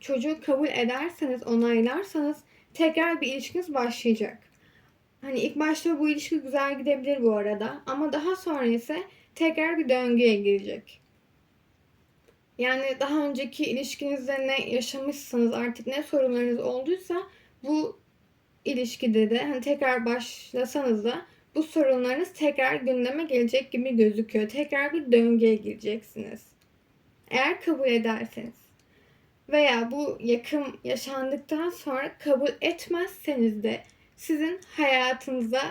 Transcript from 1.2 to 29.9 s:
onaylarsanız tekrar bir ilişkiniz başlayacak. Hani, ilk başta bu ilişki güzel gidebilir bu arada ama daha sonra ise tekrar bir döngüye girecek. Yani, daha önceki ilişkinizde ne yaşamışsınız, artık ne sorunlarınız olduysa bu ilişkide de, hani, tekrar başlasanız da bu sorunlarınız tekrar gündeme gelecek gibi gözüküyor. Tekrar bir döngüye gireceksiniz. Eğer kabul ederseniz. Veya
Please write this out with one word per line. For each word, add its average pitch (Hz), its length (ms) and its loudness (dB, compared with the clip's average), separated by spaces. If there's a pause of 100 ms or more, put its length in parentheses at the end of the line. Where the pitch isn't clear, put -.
onaylarsanız 247 880 2 (380)
tekrar 330 460 2
bir 262 120 -4
ilişkiniz 320 420 -6
başlayacak. 233 640 0 (840)
Hani, 262 200 -4
ilk 285 160 -2
başta 311 440 0
bu 302 80 2
ilişki 302 320 -2
güzel 277 380 -2
gidebilir 269 440 0
bu 226 100 6
arada 208 540 -2
ama 285 260 -2
daha 330 240 -2
sonra 294 280 -4
ise 233 320 0 (380)
tekrar 320 440 0
bir 277 100 -2
döngüye 240 480 4
girecek. 202 640 -2 (1600)
Yani, 262 260 0 (160)
daha 285 260 0
önceki 269 380 -4
ilişkinizde 269 840 -4
ne 269 280 -2
yaşamışsınız, 254 800 -2
artık 233 340 -4
ne 269 160 -4
sorunlarınız 247 580 0
olduysa 277 540 -4 (480)
bu 302 380 -2 (640)
ilişkide 233 680 2
de, 233 80 2
hani, 269 220 -2
tekrar 262 460 0
başlasanız 247 1000 -2
da 285 220 -2 (280)
bu 311 80 0
sorunlarınız 269 680 0
tekrar 285 420 2
gündeme 254 500 0
gelecek 262 480 0
gibi 254 240 0
gözüküyor. 214 520 4
Tekrar 285 440 -2
bir 285 200 2
döngüye 233 420 6
gireceksiniz. 214 920 -8 (840)
Eğer 285 300 0
kabul 269 260 0
ederseniz. 226 680 -2 (920)
Veya 262 420 4